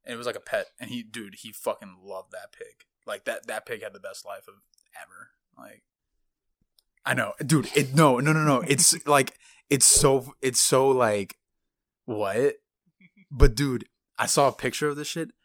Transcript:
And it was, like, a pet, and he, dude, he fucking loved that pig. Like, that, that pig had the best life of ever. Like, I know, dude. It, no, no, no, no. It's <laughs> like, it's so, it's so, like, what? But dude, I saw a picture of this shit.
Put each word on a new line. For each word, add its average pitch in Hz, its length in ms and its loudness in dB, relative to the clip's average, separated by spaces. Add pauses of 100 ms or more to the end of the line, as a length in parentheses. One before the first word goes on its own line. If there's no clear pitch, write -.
And 123 80 -12
it 117 40 -10
was, 120 100 -12
like, 110 100 -6
a - 40 -10
pet, - 260 -4 (120)
and 113 100 -12
he, 120 140 -8
dude, 107 380 -14
he 113 100 -18
fucking 98 500 -10
loved 95 300 -14
that 95 220 -16
pig. - 320 -20 (200)
Like, 104 200 -12
that, 113 220 -8
that 110 180 -8
pig 110 180 -12
had 104 100 -12
the 101 60 -20
best 95 260 -16
life 98 220 -16
of 101 80 -20 (460)
ever. - 300 -20 (260)
Like, - 260 -20 (1200)
I 131 80 -2
know, 107 200 -4 (120)
dude. 139 300 0
It, 135 180 0
no, 147 260 6
no, 147 120 0
no, 156 120 2
no. 139 180 2
It's 139 400 2
<laughs> - 60 -20
like, 139 300 2 (320)
it's 139 180 4
so, 135 540 4
it's 127 200 0
so, 135 280 4
like, 110 480 0 (680)
what? 107 500 -2 (760)
But 127 240 6
dude, 131 320 -2 (300)
I 110 80 -2
saw 139 240 2
a - 40 -2
picture 135 360 -6
of 143 80 -8
this 151 100 -10
shit. 160 240 -10 (140)